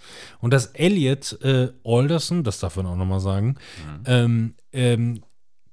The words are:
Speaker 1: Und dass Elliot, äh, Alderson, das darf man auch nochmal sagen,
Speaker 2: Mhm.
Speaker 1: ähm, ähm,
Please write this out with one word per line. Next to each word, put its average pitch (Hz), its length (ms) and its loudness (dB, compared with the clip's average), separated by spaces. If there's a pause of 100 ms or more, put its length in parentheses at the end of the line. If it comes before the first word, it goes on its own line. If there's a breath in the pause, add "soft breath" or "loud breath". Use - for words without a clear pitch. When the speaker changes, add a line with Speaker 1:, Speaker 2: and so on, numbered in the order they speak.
(380 loud breath)
Speaker 1:
Und 120 140 0
dass 135 140 4
Elliot, 151 760 0
äh, 131 300 2 (120)
Alderson, 147 600 2
das 104 160 -4
darf 92 160 -6
man 95 100 -4
auch 87 100 -4
nochmal 95 240 0
sagen, 98 360 0 (220 loud breath)
Speaker 2:
Mhm. 76 260 -14
Speaker 1:
ähm, 117 500 2 (180)
ähm, 120 500 0 (500)